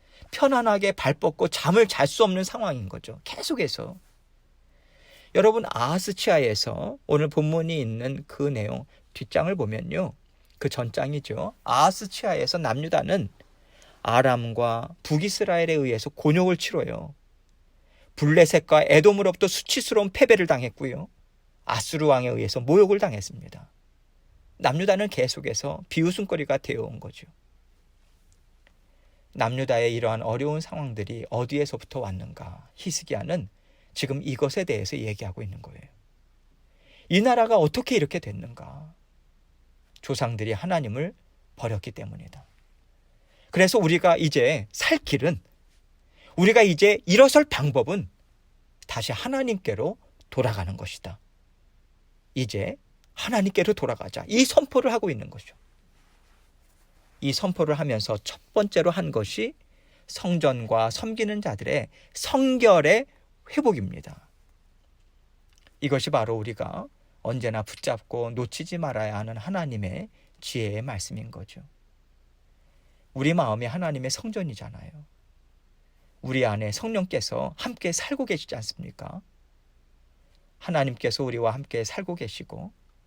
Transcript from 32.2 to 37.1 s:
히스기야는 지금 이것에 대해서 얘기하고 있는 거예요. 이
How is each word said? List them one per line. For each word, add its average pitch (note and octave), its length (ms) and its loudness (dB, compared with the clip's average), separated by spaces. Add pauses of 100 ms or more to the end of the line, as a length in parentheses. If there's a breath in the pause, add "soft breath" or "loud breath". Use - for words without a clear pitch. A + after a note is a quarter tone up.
히스기야는 - 760 -6 (460)
지금 C3+ 280 -4
이것에 C#3 420 -2
대해서 A2 320 -4
얘기하고 G#2+ 460 -8
있는 G2 200 -12
거예요. - 180 -20 (1300 soft breath)
이 F3+ 120 4